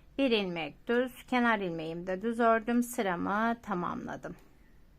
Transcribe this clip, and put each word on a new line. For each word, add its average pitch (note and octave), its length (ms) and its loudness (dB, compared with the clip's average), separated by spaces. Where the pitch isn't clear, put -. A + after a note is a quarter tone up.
Bir C4+ 120 4
ilmek F3 580 -2
düz, B3 380 0
kenar A#3+ 320 4
ilmeğimi E3+ 480 -4
de F#3 160 -4
düz A#3 180 -2
ördüm. A3+ 420 4
Sıramı G3+ 800 0
tamamladım. F3 760 -6